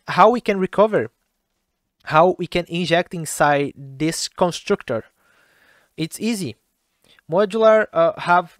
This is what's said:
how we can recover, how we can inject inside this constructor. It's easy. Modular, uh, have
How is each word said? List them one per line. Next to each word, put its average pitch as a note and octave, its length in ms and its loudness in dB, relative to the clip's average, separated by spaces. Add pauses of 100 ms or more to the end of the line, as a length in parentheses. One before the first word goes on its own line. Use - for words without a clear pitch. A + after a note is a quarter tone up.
how F3+ 200 6
we A#3+ 120 0
can G3+ 180 -2
recover, F#3 500 0 (920)
how F3 340 4
we F3+ 80 -8
can F3 220 -4
inject E3+ 480 -2
inside D3 600 -2
this C#3 520 -8
constructor. - 800 -4 (920)
It's D#3+ 220 -8
easy. F#3+ 360 -6 (760)
Modular, G#3+ 600 2
uh, E3 280 0
have F3 400 0